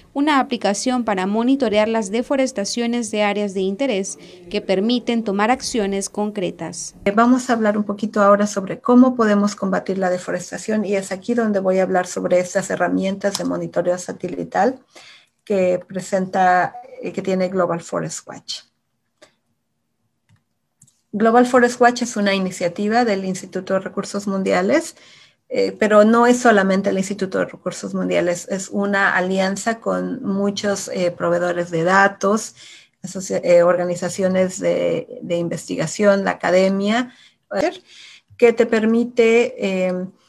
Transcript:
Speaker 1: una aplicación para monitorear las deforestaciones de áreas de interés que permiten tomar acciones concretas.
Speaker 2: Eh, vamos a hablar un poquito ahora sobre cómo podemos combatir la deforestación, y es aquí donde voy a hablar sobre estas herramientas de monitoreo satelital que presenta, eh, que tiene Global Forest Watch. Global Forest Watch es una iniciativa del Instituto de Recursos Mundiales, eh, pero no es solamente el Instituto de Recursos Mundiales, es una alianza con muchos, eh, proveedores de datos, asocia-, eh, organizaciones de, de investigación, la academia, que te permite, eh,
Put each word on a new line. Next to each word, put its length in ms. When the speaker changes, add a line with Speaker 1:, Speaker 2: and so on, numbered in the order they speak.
Speaker 1:
una 260
aplicación 640
para 220
monitorear 640
las 220
deforestaciones 1000
de 120
áreas 300
de 80
interés 580
que 140
permiten 600
tomar 280
acciones 580
concretas. 840
Speaker 2:
Eh, 60
vamos 400
a 20
hablar 240
un 80
poquito 380
ahora 240
sobre 320
cómo 380
podemos 380
combatir 440
la 100
deforestación, 800
y 100
es 160
aquí 220
donde 260
voy 180
a 40
hablar 240
sobre 340
estas 300
herramientas 680
de 80
monitoreo 540
satelital 800
que 420
presenta, 880
eh, 120
que 100
tiene 260
Global 320
Forest 460
Watch. 360
Global 340
Forest 340
Watch 220
es 140
una 180
iniciativa 720
del 200
Instituto 500
de 40
Recursos 480
Mundiales, 720
eh, 300
pero 260
no 220
es 140
solamente 500
el 80
Instituto 400
de 60
Recursos 500
Mundiales, 560
es 200
una 440
alianza 640
con 460
muchos, 640
eh, 240
proveedores 580
de 140
datos, 720
asocia-, 400
eh, 180
organizaciones 960
de, 640
de 140
investigación, 880
la 80
academia, 840
que 160
te 140
permite, 1000
eh, 420